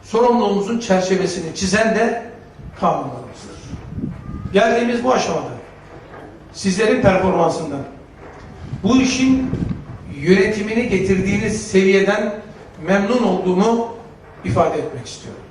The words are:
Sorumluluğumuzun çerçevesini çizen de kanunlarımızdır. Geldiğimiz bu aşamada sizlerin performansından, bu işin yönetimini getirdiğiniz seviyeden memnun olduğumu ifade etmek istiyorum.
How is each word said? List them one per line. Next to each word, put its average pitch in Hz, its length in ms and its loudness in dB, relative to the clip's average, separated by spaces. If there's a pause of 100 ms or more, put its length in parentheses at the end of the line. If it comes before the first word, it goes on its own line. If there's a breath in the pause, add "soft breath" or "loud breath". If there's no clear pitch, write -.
Sorumluluğumuzun 220 760 2
çerçevesini 180 760 0
çizen 202 400 2
de 220 360 0 (480)
kanunlarımızdır. - 800 -4 (960)
Geldiğimiz 233 500 2
bu 254 100 2
aşamada - 360 -2 (1040)
sizlerin 214 480 2
performansından, 170 800 2 (1000)
bu 240 140 6
işin 262 540 4 (680)
yönetimini 208 680 2
getirdiğiniz 196 760 0
seviyeden 196 680 2 (520 loud breath)
memnun 208 360 2
olduğumu 190 720 2 (500)
ifade - 320 2
etmek 131 280 -8
istiyorum. - 460 -16